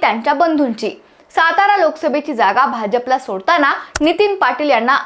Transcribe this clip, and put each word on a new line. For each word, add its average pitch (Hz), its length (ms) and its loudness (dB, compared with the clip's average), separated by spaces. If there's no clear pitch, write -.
त्यांच्या 233 320 0
बंधूंची. 285 560 0
सातारा 381 440 2
लोकसभेची 302 560 -2
जागा 220 320 2
भाजपला 240 540 -2
सोडताना 277 520 0
नितीन 359 340 2
पाटील 262 340 0
यांना 247 260 2